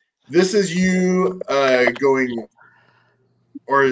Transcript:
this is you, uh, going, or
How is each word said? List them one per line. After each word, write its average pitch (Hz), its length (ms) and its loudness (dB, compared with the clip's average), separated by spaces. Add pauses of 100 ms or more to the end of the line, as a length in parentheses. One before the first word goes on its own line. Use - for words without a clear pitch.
(280)
this 185 260 0
is 180 200 0
you, 185 760 0
uh, 131 440 2
going, 123 540 -2 (1200)
or 135 260 2